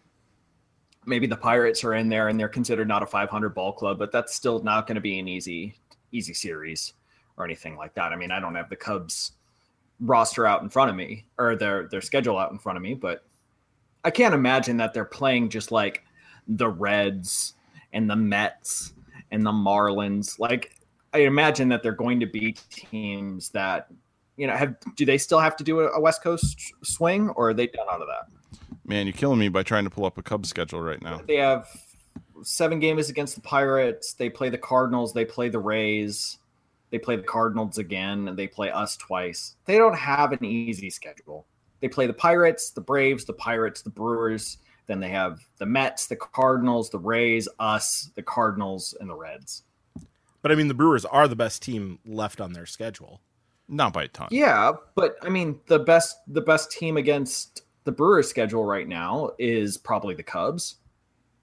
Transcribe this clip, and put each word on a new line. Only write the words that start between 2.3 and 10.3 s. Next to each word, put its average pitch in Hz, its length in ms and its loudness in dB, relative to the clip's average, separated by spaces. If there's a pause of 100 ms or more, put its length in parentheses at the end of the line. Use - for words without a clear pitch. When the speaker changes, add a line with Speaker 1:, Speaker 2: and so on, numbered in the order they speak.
Speaker 1:
they're 107 80 0
considered 113 400 -2
not 104 160 2
a - 40 -2
five 101 220 -2
hundred 107 200 -2
ball 95 240 -4
club, 98 240 -4
but 104 140 -4
that's - 220 -2
still 117 280 -2
not 107 240 0
gonna 110 160 -4
be 98 160 -4
an 95 100 -6
easy, 90 480 -8 (360)
easy 107 240 -8
series 80 580 -8 (420)
or - 80 -8
anything 82 320 -10
like 76 200 -16
that. 85 180 -4
I - 20 -6
mean, 87 160 -8
I 95 80 -4
don't 87 160 -6
have 85 140 -8
the 92 80 -12
Cubs - 560 -8 (680)
roster 117 460 2